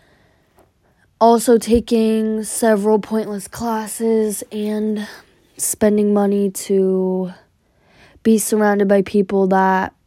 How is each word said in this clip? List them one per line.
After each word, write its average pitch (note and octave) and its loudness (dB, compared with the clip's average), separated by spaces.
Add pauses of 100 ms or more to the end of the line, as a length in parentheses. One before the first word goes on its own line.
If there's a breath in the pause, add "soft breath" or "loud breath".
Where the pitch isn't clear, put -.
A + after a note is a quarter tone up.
(1200 soft breath)
Also A#3 4
taking A3 0
several G#3+ 0
pointless G#3 -6
classes A3 -4
and G#3+ -4 (500 loud breath)
spending G#3 0
money G3+ 2
to F#3 -2 (920 loud breath)
be A3+ 4
surrounded G#3 0
by G3+ 4
people G3 0
that F#3+ 0 (120)